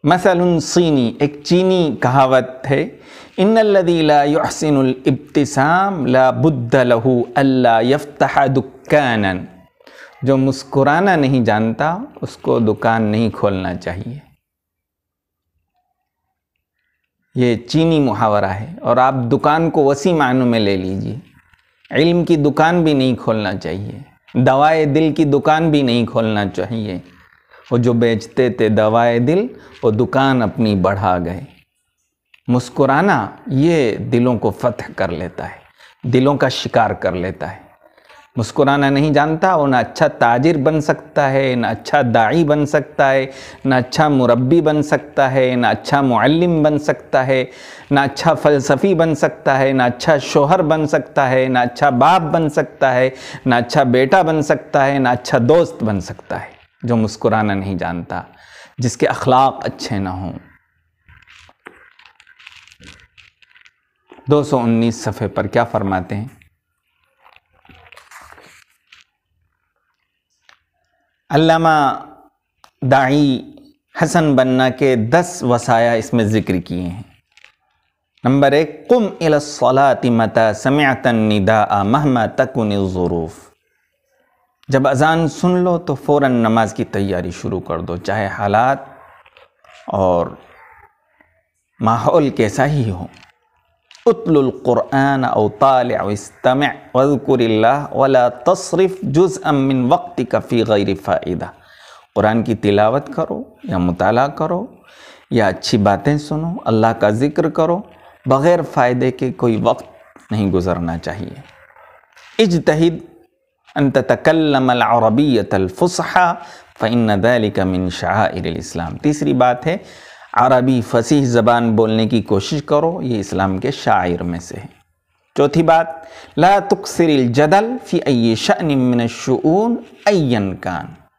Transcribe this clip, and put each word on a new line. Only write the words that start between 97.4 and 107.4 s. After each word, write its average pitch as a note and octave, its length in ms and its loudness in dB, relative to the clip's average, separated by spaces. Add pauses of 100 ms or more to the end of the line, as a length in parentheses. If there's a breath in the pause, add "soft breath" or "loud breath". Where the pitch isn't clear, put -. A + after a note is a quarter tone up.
वला C3 340 2 (140)
तसरिफ F#3 640 0
जुज़अम D#3+ 520 0
मिन C3+ 320 0
वक्तिका C3 500 -2
फ़ी A2+ 240 -2
गैरि G2+ 340 0
फ़ाइदा।" F2 540 -4 (640 loud breath)
कुरान G#2+ 280 2
की A2+ 140 -2
तिलावत G#2+ 580 0
करो - 220 -6 (280)
या G3+ 140 -4
मुताला A2+ 480 0 (100)
करो F3 240 -4 (720 loud breath)
या A2 140 2
अच्छी - 320 -2
बातें G#2 400 2
सुनो, D#3+ 360 -6 (120)
अल्लाह A2+ 260 2
का G#2 200 0
जिक्र D3 360 -2